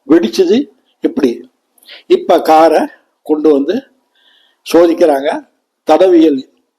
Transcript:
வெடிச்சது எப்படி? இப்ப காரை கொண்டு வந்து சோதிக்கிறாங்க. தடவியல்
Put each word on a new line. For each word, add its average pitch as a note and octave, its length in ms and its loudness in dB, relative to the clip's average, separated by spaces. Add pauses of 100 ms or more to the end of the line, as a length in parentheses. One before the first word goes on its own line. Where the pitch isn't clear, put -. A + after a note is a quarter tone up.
(120)
வெடிச்சது F3 460 0 (500)
எப்படி? - 220 -4 (840)
இப்ப E3+ 320 0
காரை D#3+ 340 4 (440)
கொண்டு D3+ 300 -2
வந்து D3 200 -4 (880)
சோதிக்கிறாங்க. D#3+ 640 0 (580)
தடவியல் D#3+ 520 2 (380)